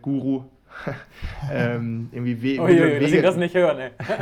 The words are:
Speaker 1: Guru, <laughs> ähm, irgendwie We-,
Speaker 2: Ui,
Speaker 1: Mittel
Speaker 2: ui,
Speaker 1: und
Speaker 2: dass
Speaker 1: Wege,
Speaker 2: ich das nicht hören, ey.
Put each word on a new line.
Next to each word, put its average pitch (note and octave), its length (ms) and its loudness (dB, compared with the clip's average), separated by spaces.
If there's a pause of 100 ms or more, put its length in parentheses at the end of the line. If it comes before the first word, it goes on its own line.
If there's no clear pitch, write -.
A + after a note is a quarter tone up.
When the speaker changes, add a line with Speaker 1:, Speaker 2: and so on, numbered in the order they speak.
Speaker 1:
Guru, C3+ 420 -4 (420)
<laughs> - 680 -10
ähm, A#2 600 -4
irgendwie A#2+ 300 -4
We-, C3+ 200 -2
Speaker 2:
Ui, E3 100 0
Speaker 1:
Mittel E3 140 8
Speaker 2:
ui, D3+ 100 2
Speaker 1:
und C#3 60 0
Speaker 2:
dass D3 100 2
Speaker 1:
Wege, F#3 60 6
Speaker 2:
ich D#3 60 4
das F3 140 2
nicht F3 180 -2
hören, D#3+ 240 2
ey. B2+ 120 -10 (300)